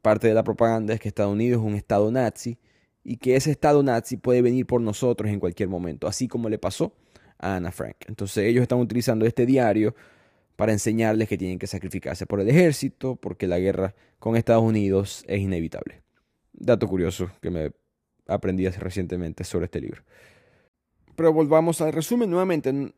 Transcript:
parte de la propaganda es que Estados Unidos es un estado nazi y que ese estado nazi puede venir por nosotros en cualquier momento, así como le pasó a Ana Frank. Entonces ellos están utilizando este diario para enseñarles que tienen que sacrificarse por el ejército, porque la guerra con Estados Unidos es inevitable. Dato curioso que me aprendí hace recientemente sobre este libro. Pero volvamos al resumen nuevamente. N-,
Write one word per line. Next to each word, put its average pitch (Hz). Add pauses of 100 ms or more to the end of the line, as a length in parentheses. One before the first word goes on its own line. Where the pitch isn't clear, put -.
parte 107
de 110
la 110
propaganda 113
es 110
que -
Estados 101
Unidos 117
es 107
un 104
estado 104
nazi 120 (440)
y -
que 127
ese 135
estado 147
nazi 123
puede 123
venir 123
por 123
nosotros 110
en 101
cualquier 92
momento, 87
así 110
como 117
le 107
pasó - (440)
a 92
Ana 90
Frank. - (120)
Entonces 101
ellos 120
están 123
utilizando 113
este 120
diario 113 (640)
para 107
enseñarles 110
que 104
tienen 92
que -
sacrificarse 92
por 101
el 98
ejército, 135
porque -
la 87
guerra 95 (240)
con 113
Estados 113
Unidos 101
es 101
inevitable. 87 (500)
Dato 113
curioso 90 (100)
que -
me 78 (540)
aprendí 92
hace 90
recientemente 90
sobre 87
este -
libro. - (1120)
Pero 165
volvamos 160
al 156
resumen 202
nuevamente. 170
N-, 139